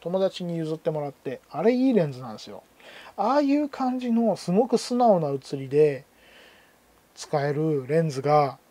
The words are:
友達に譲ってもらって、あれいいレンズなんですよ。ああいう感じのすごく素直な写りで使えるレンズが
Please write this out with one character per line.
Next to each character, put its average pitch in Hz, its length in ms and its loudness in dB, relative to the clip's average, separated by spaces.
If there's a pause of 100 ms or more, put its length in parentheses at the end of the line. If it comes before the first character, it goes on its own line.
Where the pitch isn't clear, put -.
友 175 180 -4
達 185 260 0
に 170 120 -4
譲 160 180 -4
っ 156 40 -6
て 165 120 -4
も 156 120 -4
ら 143 80 -8
っ - 20 -10
て、 - 280 -10 (100)
あ 156 120 -4
れ 226 100 6
い 254 180 2
い 247 40 2
レ 180 100 4
ン 143 80 -4
ズ 127 80 -14
な 123 100 -14
ん 107 60 -12
で - 60 -16
す - 60 -16
よ。 98 160 -18 (520)
あ 220 180 0
あ 294 60 4
い 277 160 2
う 294 120 0
感 254 300 -4
じ 247 120 -4
の 226 260 2
す - 140 -6
ご 214 160 4
く 226 120 2
素 - 180 -6
直 226 240 4
な 147 100 -2
写 139 260 -6
り 135 120 -10
で 143 360 4 (1120)
使 143 320 -4
え 147 60 -2
る 147 340 -2
レ 156 140 0
ン 160 100 0
ズ 135 120 -6
が 143 360 2 (120)